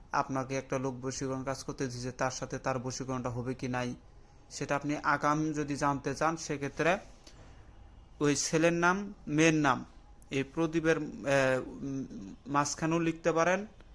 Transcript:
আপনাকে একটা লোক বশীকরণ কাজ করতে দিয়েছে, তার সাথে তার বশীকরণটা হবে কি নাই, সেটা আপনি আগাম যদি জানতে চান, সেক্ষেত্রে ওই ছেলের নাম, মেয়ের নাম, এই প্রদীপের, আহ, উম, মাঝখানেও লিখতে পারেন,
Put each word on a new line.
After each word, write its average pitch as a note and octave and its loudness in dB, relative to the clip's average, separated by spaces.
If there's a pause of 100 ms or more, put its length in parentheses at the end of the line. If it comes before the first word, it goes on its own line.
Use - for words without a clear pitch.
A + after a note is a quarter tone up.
(120)
আপনাকে C3+ -2
একটা C3+ -2
লোক C3 -4
বশীকরণ C3 -6
কাজ C3+ -6
করতে C#3 -4
দিয়েছে, B2 -6
তার C3 0
সাথে C3 -6
তার C3 -2
বশীকরণটা B2+ -4
হবে B2 -4
কি C3 -6
নাই, B2 -2 (560)
সেটা C#3+ -2
আপনি D3 -2
আগাম D3+ 2
যদি D3 -4
জানতে C#3 0
চান, D#3+ 0
সেক্ষেত্রে D3+ 0 (1200)
ওই D3 4
ছেলের E3 4
নাম, F#3+ 2 (140)
মেয়ের D#3+ 6
নাম, C3+ 4 (460)
এই C#3 0
প্রদীপের, D#3+ 2
আহ, D3+ -4 (560)
উম, C3 -8 (120)
মাঝখানেও D3 2
লিখতে E3 0
পারেন, F3 2 (280)